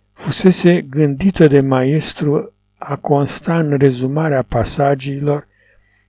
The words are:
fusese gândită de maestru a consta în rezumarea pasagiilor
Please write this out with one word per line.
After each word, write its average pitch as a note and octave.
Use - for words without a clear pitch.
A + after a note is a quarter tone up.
fusese F3
gândită D3+
de C#3
maestru C#3
a -
consta C#3+
în D3
rezumarea C3+
pasagiilor C#3